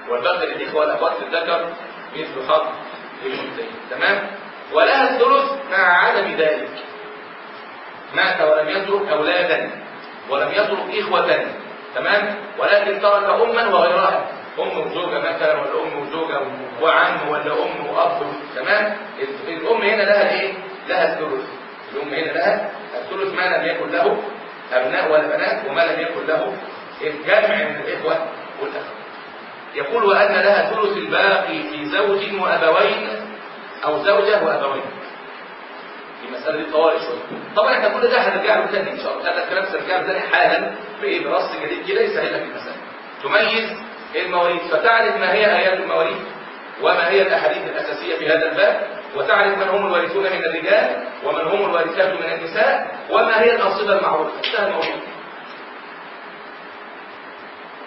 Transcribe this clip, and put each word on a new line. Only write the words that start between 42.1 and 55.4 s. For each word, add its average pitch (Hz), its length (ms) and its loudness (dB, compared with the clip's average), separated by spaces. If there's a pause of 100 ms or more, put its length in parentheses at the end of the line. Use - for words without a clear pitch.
لك - 80 -2
المسألة. - 340 -10 (480)
تميز 220 540 2 (380)
المواريث، 175 460 0 (100)
فتعرف 226 460 4
ما 185 160 2
هي 208 120 4
آيات 185 340 4
المواريث، - 380 0 (640)
وما 156 280 4
هي 196 120 6
الأحاديث - 420 2
الأساسية - 520 -4
في 151 120 -4
هذا 160 240 4
الباب، - 360 4 (280)
وتعرف 202 420 4
من 190 120 0
هم 196 180 2
الوارثون 180 360 0
من 180 220 -2
الرجال، 165 580 2 (200)
ومن 151 180 0
هم 180 280 2
الوارثات 170 440 2
من 165 200 -2
النساء، 214 640 0 (140)
وما 220 320 4
هي 233 140 6
الأنصبة 202 420 2
المعروفة. 165 400 0
انتهى 208 300 -2
الموضوع. 160 220 -2 (3000)